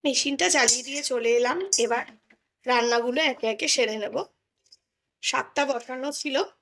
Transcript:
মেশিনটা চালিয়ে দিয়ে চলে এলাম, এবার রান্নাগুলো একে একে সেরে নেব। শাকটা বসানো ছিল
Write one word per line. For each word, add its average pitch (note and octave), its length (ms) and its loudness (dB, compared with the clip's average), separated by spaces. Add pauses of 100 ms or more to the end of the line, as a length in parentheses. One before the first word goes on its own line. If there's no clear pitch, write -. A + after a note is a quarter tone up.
মেশিনটা C#4 520 0
চালিয়ে B3 320 2
দিয়ে C#4+ 140 -6 (100)
চলে A#3 180 0 (100)
এলাম, B3 180 0 (280)
এবার A#3 180 -2 (640)
রান্নাগুলো A#3+ 540 2 (120)
একে A#3 220 -6
একে G#3+ 220 -2
সেরে A3 280 0
নেব। G#3+ 120 -8 (1080)
শাকটা C4 480 0
বসানো B3+ 380 -4 (120)
ছিল C4+ 140 -4 (260)